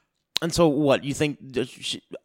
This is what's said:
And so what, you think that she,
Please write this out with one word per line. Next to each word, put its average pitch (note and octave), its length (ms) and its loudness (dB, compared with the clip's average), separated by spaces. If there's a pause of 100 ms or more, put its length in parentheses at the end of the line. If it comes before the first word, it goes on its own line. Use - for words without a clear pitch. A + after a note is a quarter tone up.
(420)
And E3+ 120 -4
so E3+ 140 6
what, C3+ 360 2
you C3+ 100 -4
think C3+ 400 -4
that B2 140 -2
she, - 340 -10 (240)